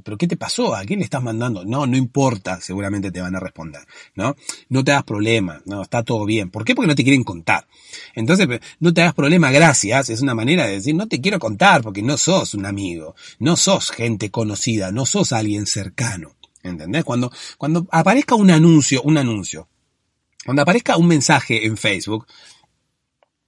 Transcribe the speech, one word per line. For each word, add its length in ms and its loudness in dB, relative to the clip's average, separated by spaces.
pero 140 -10
qué 80 -2
te 100 -4
pasó? 380 -4
¿A 100 -8
quién 140 -6
le 60 -2
estás 180 -6
mandando?". 420 -4
"No, 220 -2
no 100 0
importa", 640 0
seguramente 500 -6
te 120 -8
van 120 -6
a 60 -6
responder, 400 -14
¿no? 220 -4
"No 160 0
te 80 2
hagas 120 2
problema, 600 -2
no, 160 -10
está 220 -4
todo 240 -4
bien". 240 -2
¿Por 120 -10
qué? 120 2
Porque 120 -2
no 80 2
te 80 0
quieren 220 4
contar. 420 -4
Entonces, 320 2
"No 140 2
te 80 2
hagas 140 2
problema, 360 4
gracias", 600 4
es 100 -4
una 140 0
manera 320 0
de 60 -2
decir, 220 -2
"No 140 -2
te 140 -6
quiero 160 -2
contar 440 2
porque 200 -8
no 160 -2
sos 340 0
un 140 -6
amigo, 480 -8
no 180 2
sos 340 0
gente 400 -4
conocida, 640 -4
no 140 -2
sos 260 0
alguien 320 -2
cercano". 720 -8
¿Entendés? 420 -6
Cuando, 280 -4
cuando 340 -2
aparezca 440 2
un 160 6
anuncio, 520 6
un 140 2
anuncio, 500 -4
cuando 160 0
aparezca 380 2
un 80 6
mensaje 580 2
en 140 -2
Facebook, 480 -4